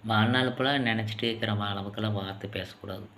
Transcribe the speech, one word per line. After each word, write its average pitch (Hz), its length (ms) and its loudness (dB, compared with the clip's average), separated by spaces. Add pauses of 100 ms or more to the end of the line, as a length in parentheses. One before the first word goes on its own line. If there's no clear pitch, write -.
வாழ்நாள் 117 480 4
ஃபுல்லா 135 260 2
நினைச்சிட்டே 113 500 0
இருக்கிற 110 240 -2 (120)
அளவுக்கெல்லாம் 101 540 -4
வார்த்தை 98 300 -8
பேசக்கூடாது. 98 580 -10 (100)